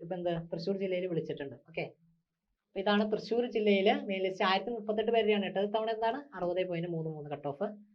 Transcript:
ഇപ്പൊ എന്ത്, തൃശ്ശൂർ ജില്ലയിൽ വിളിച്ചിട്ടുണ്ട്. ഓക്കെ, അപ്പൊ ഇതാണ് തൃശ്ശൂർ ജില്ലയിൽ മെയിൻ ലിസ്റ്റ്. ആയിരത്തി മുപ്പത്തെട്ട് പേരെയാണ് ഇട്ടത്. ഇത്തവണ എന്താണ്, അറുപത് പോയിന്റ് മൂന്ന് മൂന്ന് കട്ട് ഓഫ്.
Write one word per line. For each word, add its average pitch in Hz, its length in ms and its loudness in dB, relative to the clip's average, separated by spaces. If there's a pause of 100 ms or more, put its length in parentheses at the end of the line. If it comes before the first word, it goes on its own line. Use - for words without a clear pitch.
ഇപ്പൊ 170 140 -6
എന്ത്, 175 140 0 (200)
തൃശ്ശൂർ 190 320 -2
ജില്ലയിൽ 185 280 -2
വിളിച്ചിട്ടുണ്ട്. 139 440 -4 (140)
ഓക്കെ, 160 160 -4 (800)
അപ്പൊ - 160 -8
ഇതാണ് 208 280 4
തൃശ്ശൂർ 233 320 0 (120)
ജില്ലയിൽ 208 320 6 (200)
മെയിൻ 190 180 -2
ലിസ്റ്റ്. 190 240 0
ആയിരത്തി 196 280 2
മുപ്പത്തെട്ട് 214 380 0
പേരെയാണ് 208 340 4
ഇട്ടത്. 196 200 0
ഇത്തവണ 220 260 0
എന്താണ്, 226 240 0 (160)
അറുപത് 180 340 0
പോയിന്റ് 170 260 -2
മൂന്ന് 160 200 -4
മൂന്ന് 147 180 -10
കട്ട് 143 180 -6
ഓഫ്. 202 160 -4 (260)